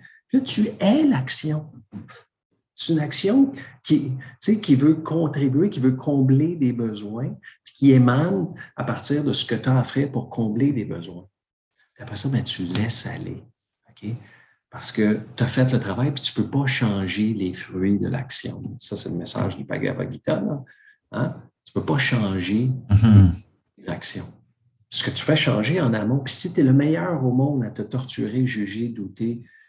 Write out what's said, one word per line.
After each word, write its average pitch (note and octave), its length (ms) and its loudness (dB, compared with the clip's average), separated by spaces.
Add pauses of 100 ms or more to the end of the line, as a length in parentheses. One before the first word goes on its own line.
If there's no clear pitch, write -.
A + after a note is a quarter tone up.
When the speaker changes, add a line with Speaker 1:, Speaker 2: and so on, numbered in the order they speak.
(280)
Speaker 1:
Puis C4 100 0
là, C4 60 0
tu - 240 0 (120)
es C#4 280 4
l'action. D3+ 640 -2 (1040)
C'est - 180 -4
une D#3 60 2
action G3 520 2 (320)
qui, D3 280 2
tu - 60 -6 (220)
sais, G#3+ 200 2
qui C#3+ 160 4
veut D3+ 200 4
contribuer, D3+ 760 0
qui - 100 -8
veut C3 160 2
combler C#3 600 2
des C3+ 160 0
besoins, A2 640 -6 (300)
puis - 80 -20
qui C3+ 180 6
émane C#3 560 4 (280)
à - 80 -6
partir C#3+ 400 -2
de C3 100 0
ce - 100 -4
que A#2+ 120 -4
tu A2 120 -4
as C3 80 4
à B2+ 60 4
offrir C3+ 300 -2
pour A2 180 -6
combler A#2 420 0
des A2+ 140 -2
besoins. F2 400 -10 (720)
Puis - 80 -18
après - 120 -12
ça, C3+ 140 -4
ben, C3 140 0
tu - 200 -6
laisses G2+ 420 -4
aller. - 380 -10 (460)
Ok ? G#2+ 220 -12 (580)
Parce - 240 -10
que - 260 2 (160)
tu - 80 0
as B2+ 40 0
fait B2+ 260 2
le A2 60 2
travail, A#2+ 340 -4
puis - 100 -10
tu - 80 -4
peux - 180 -4
pas C#3 180 0
changer G#2 680 0
les F#2+ 200 -4
fruits G2 460 -2
de F#2+ 80 -2
l'action. - 540 -8 (160)
Ça, - 180 -10
c'est F#2+ 140 -10
le F2 60 -6
message F#2+ 420 -4
du - 80 -10
Bhagavad - 440 -4
Gita, - 300 -4
là. C#3 240 -4 (480)
Hein ? A2 240 -4 (300)
Tu - 80 -20
peux G2 100 -2
pas D3+ 140 0
changer G#2 760 0 (180)
Speaker 2:
Mhm. G2+ 440 8 (460)
Speaker 1:
l'action. - 520 -10 (580)
Ce - 140 -4
que - 80 -4
tu - 120 -6
fais D3+ 120 2
changer B2+ 460 2
en A#2+ 120 2
amont, A2 260 0
puis - 140 -8
si - 200 -6
t'es D#3 100 4
le C3 80 6
meilleur D#3 540 2
au A#2+ 80 2
monde C3+ 320 2
à G#2 60 -8
te - 100 -8
torturer, A#2+ 640 -4
juger, A2 400 -4
douter, A2+ 560 -6 (260)